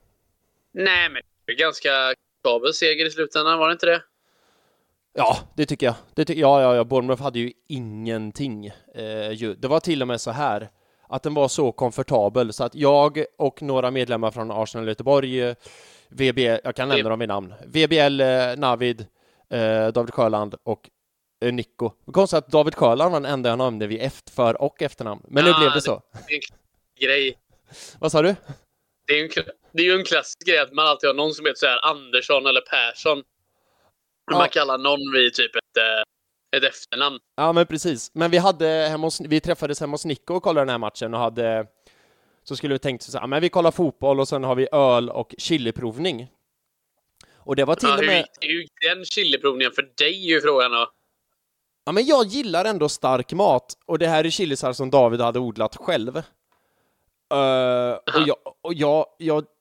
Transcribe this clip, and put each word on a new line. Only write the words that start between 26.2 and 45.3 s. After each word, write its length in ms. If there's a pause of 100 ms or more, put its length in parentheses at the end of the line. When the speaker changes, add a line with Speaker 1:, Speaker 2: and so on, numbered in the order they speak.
Speaker 1:
en 80 (680)
grej. 300 (600)
Speaker 2:
Vad 120
sa 100
du? 140 (720)
Speaker 1:
Det 60
är 100
en 60
kla-, 220 (200)
det 100
är 40
ju 140
en 60
klassisk 400
grej 140
att 140
man 140
alltid 220
har 40
någon 200
som 120
heter 140
så 80
här 180
Andersson 600
eller 160
Persson. 600 (1080)
Speaker 2:
Ja. 60
Speaker 1:
Man 120
kallar 280
någon 360
vid 200
typ 220
ett, 220
eh, 800
ett 60
efternamn. 560 (160)
Speaker 2:
Ja, 180
men 140
precis. 460
Men 180
vi 60
hade 300
hemma 400
hos, 140
vi 180
träffades 400
hemma 140
hos 120
Nico 280
och 100
kollade 220
den 40
här 80
matchen 360
och 60
hade, 460 (800)
så 120
skulle 180
vi 60
tänkt 240
så 160
här, 80
"Men 140
vi 80
kollar 220
fotboll 480
och 80
sen 160
har 120
vi 160
öl 380
och 280